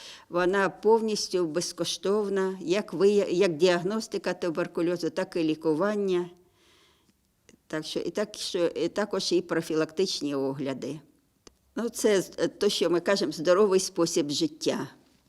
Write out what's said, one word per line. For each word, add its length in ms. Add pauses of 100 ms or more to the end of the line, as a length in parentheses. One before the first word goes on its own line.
(280)
вона 400
повністю 800
безкоштовна, 1120
як 320
ви-, 180 (200)
як 260
діагностика 800
туберкульозу, 760
так 260
і 80
лікування. 840 (1400)
Так 160
що, 140
і 100
так 240
що, 320
і 220
також 440
і 80
профілактичні 920
огляди. 640 (760)
Ну, 120
це 340
з-, 80 (280)
те, 120
що 200
ми 100
кажемо, 320
здоровий 480
спосіб 500
життя. 580 (400)